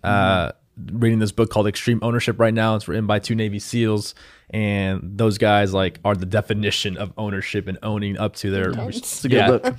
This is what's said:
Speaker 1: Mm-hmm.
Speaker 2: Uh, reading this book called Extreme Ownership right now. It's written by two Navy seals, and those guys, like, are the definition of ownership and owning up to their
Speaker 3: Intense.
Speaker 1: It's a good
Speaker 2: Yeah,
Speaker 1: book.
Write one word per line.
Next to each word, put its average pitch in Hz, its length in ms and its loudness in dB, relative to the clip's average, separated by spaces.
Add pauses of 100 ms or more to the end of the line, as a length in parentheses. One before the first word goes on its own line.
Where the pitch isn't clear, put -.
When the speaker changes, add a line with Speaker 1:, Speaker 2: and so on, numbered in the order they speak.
Speaker 1:
Mm-hmm. 95 440 2
Speaker 2:
Uh, - 40 -8 (400)
reading 113 280 2
this 104 120 0
book 113 160 2
called 104 180 0
Extreme 110 360 0
Ownership 117 360 -2
right 113 140 4
now. 110 240 2
It's 101 100 -6
written 107 200 -2
by 104 120 2
two 110 160 -4
Navy 107 240 -2
seals, 107 560 -2 (360)
and 101 500 0 (160)
those 107 220 2
guys, 104 340 4
like, 95 320 0
are 104 100 2
the 92 120 -4
definition 104 720 -2
of 95 180 -10
ownership 101 500 -4
and 98 160 -8
owning 104 360 -4
up 104 180 -4
to 101 140 -4
their 95 220 0
Speaker 3:
Intense. - 260 -6
Speaker 1:
It's - 260 -8
a 135 60 -2
good 127 60 6
Speaker 2:
Yeah, 101 120 6
Speaker 1:
book. 127 300 4